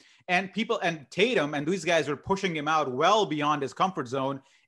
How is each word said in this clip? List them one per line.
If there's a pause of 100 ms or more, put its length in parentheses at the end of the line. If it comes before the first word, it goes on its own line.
(280)
And
people,
and
Tatum
and
these
guys
are
pushing
him
out
well
beyond
his
comfort
zone. (280)